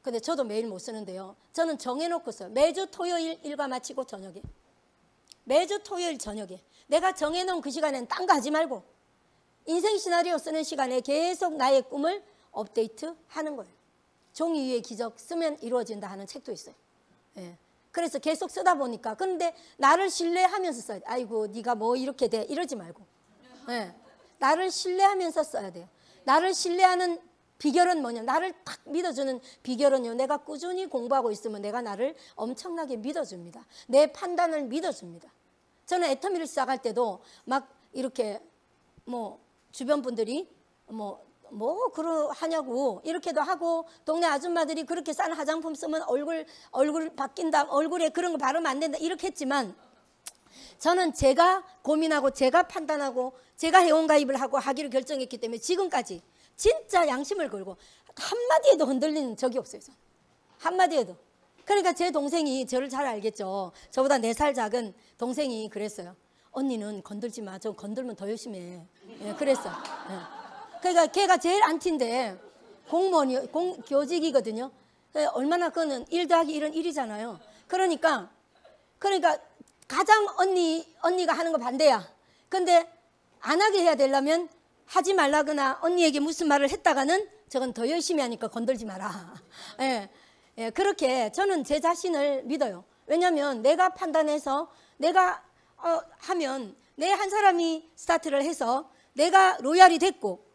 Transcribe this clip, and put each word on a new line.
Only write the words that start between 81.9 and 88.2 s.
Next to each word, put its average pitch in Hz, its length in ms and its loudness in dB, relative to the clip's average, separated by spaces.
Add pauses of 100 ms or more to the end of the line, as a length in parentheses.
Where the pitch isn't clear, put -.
근데 349 420 4 (500)
안 320 200 0
하게 403 220 4
해야 320 120 6
되려면 277 540 2 (360)
하지 370 280 0
말라거나 285 720 2
언니에게 330 360 4
무슨 311 280 -2
말을 285 220 4
했다가는 330 600 0 (200)
"저건 254 240 -4
더 233 160 -4
열심히 320 340 0